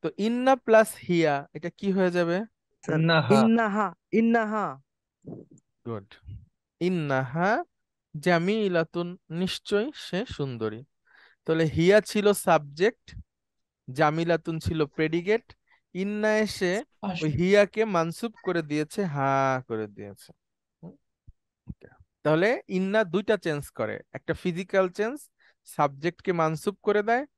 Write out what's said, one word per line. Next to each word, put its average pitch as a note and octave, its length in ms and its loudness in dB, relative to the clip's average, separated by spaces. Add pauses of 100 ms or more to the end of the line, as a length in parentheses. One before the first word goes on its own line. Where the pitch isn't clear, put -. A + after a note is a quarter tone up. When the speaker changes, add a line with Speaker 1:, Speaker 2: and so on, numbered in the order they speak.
Speaker 1:
তো D#3+ 160 -4
ইন্না B3 380 2
প্লাস A3 400 4 (120)
হিয়া, D#3 460 2
এটা E3 160 -10
কি G3 220 -4
হয়ে F#3 200 2
যাবে? F3 280 0 (420)
Speaker 2:
স্যার, D#3+ 180 -2
Speaker 3:
ইন্নাহা। D#3+ 340 4
Speaker 2:
ইন্নাহা, G#3+ 640 2 (160)
ইন্নাহা। G#3+ 720 0 (1040)
Speaker 1:
গুড। G#2+ 280 -10 (680)
ইন্নাহা E3 840 0 (560)
জামিলাতুন, F3 1000 0 (120)
"নিশ্চয়ই F#3+ 680 -2
সে F#3+ 300 -6
সুন্দরী।" A#2 580 -6 (600)
তাহলে D#3+ 200 2
হিয়া E3+ 360 6
ছিল G#3 320 2
সাবজেক্ট, D#3+ 800 0 (760)
জামিলাতুন D#3+ 680 0
ছিল D#3 260 -2
প্রেডিকেট, E3+ 680 -2 (380)
ইন্না G#3+ 440 -2
এসে G3+ 460 -2 (180)
ওই E3+ 280 -4
হিয়াকে G3 560 4
মানসুব F3+ 480 -2 (100)
করে E3+ 180 -2
দিয়েছে, D3+ 440 -4
হা C3+ 640 0
করে A2 200 -4
দিয়েছে। G2+ 460 -18 (500)
হুম? E3+ 120 -18 (1300)
তাহলে E3+ 440 2
ইন্না G3 360 -2
দুইটা G3+ 340 -2
চেঞ্জ D3 320 -6
করে, G#2+ 320 -6 (120)
একটা D#3+ 200 -8
ফিজিক্যাল F#3 560 -2
চেঞ্জ, A3 300 -6 (460)
সাবজেক্টকে D3 680 -4
মানসুব D#3+ 500 -2
করে G#3 200 0
দেয় A#3+ 220 0 (120)